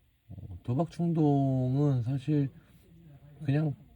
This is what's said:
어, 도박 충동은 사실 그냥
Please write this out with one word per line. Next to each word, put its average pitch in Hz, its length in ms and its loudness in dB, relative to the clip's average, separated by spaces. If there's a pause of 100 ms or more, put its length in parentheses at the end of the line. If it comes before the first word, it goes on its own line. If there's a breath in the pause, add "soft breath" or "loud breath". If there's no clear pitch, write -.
(280)
어, 92 340 -14
도박 127 280 -2
충동은 139 1120 2
사실 139 480 -2 (920 loud breath)
그냥 143 320 0 (220)